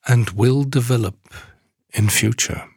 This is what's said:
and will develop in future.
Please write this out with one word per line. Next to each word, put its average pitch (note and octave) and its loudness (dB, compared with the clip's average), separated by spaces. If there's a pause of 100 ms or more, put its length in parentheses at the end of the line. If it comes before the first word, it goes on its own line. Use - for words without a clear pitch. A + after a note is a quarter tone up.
and A#2+ 2
will B2+ 2
develop B2 -2 (600)
in G#2 2
future. - -2